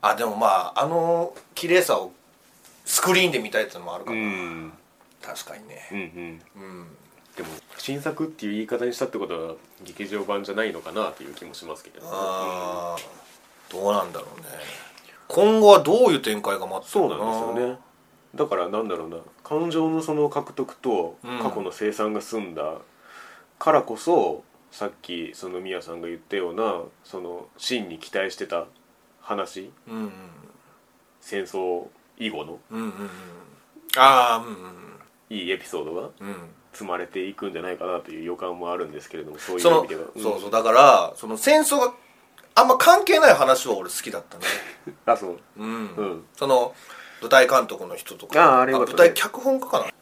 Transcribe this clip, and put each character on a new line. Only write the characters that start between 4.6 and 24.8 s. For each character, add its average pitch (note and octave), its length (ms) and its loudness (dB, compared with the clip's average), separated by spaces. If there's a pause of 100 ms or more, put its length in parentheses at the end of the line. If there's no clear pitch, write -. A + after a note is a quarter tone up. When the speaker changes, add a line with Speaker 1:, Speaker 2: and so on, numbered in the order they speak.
Speaker 1:
確 - 240 -14
か D2+ 100 -16
に C#2+ 140 -20
ね。 - 200 -20
Speaker 2:
う F#2+ 60 -12
ん - 20 -8
う G2 40 -8
ん。 E2+ 400 -14 (200)
Speaker 1:
う F#2+ 40 -18 (160)
ん。 E2+ 60 -20 (500)
Speaker 2:
で F#2+ 60 -12
も、 E2 60 -14 (280)
新 C#3 240 -10
作 D#3 240 -6
っ - 20 -8
て D#3+ 180 -14
い G2+ 40 -4
う - 60 -6
言 G#2+ 80 -6
い A2 40 -10
方 A#2+ 180 -4
に B2 80 -4
し - 40 -12
た C3+ 80 -4
っ - 20 -8
て A#2+ 100 -10
こ G2 80 -6
と E2 220 -8
は、 D#2+ 80 -12 (300)
劇 F2+ 240 -12
場 G2+ 160 -6
版 G2+ 180 -4
じ G2 80 -10
ゃ G2 40 -6
な A2 100 0
い G2 80 -4
の E2 80 -12
か D#2+ 100 -14
な G#2+ 200 -4
と - 120 -18
い C#2 80 -16
う - 20 -16
気 - 120 -18
も C#2+ 80 -18
し - 100 -16
ま D#2+ 140 -12
す - 80 -20
け - 60 -20
ど - 100 -20
ね。 - 100 -16
Speaker 1:
あ F2+ 840 -6 (720)
ー、 - 80 -14
Speaker 2:
う - 20 -8
ん。 F#2+ 40 -6
Speaker 1:
ど G2 60 2
う G#2 40 4
な G2 100 2
ん F2+ 80 -8
だ E2 80 -10
ろ - 80 -14 (100)
う - 40 -18
ね。 D#2 60 -18 (840)
今 G#3+ 320 6
後 G#3 80 12
は G3 100 12
ど G#3+ 280 4
う F#3 40 6
い D3 60 4
う - 20 0
展 G#2+ 220 -4
開 G2 180 -2
が F#2+ 80 -8
待 F#2+ 180 -8
っ - 60 -18
て G#3 80 0
る E3 80 4
の E2+ 100 -4
か G#2 80 -4
な。 A2+ 80 -2
Speaker 2:
そ A2+ 120 -4
う - 20 -6
な A2+ 60 -6
ん - 20 -4
で B2 60 -2
す - 20 0
よ B2 120 -2
ね。 - 40 -20 (560)
だ D3 120 0
か - 100 -4
ら、 F2+ 100 -2
な G#2 160 -4
ん G#2+ 60 -6
だ F#2 60 -4
ろ E2 100 -8
う E2 40 -12
な、 E2+ 80 -12 (280)
感 D#3+ 260 -2
情 D#3+ 180 0
の D#3+ 120 -2
そ D#3 120 -4
の D3+ 140 2
獲 D3 240 -4
得 - 240 -6
と F2+ 480 -2
Speaker 1:
う B2 120 -10
ん。 B2 40 -8
Speaker 2:
過 A2+ 120 -2
去 G#2+ 100 -6
の F#2 100 -6
清 G#2+ 220 -4
算 G#2+ 180 -2
が G#2+ 80 -4
済 A2 220 -8
ん F2+ 120 -10
だ D#2 260 -8 (800)
か - 120 2
ら D3 100 6
こ A#2 140 -8
そ、 A2 480 0 (280)
さ - 160 -10